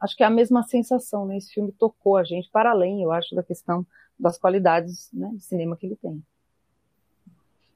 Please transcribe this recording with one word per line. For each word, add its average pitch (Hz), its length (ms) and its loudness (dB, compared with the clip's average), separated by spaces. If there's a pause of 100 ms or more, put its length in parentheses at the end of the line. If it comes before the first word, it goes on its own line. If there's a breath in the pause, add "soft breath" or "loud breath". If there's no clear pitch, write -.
acho 202 140 -6
que 254 80 4
é - 20 6
a 220 40 6
mesma 233 340 4
sensação, 240 600 -2
né? 190 120 -6
Esse 196 160 -14
filme 208 180 -4
tocou 202 460 2
a 185 60 2
gente 170 280 -6
para 226 200 4
além, 196 320 0
eu 160 80 0
acho, 170 240 -4
da 180 80 -2
questão 175 420 -6 (320 soft breath)
das 175 200 0
qualidades, 175 760 0
né, 185 200 -8
de 202 100 -14
cinema 170 320 -4
que 175 100 -14
ele 202 100 -8
tem. 160 280 -12 (1500)